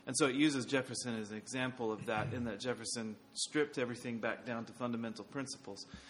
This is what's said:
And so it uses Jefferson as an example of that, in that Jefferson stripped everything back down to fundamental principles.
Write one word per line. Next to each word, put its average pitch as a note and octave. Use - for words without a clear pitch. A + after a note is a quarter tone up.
And C3
so D3+
it B2+
uses C#3
Jefferson B2
as G#2
an G#2+
example B2
of G2
that, G#2+
in B2
that G#2+
Jefferson A2+
stripped -
everything A#2+
back A2
down A2+
to G#2+
fundamental A#2
principles. C3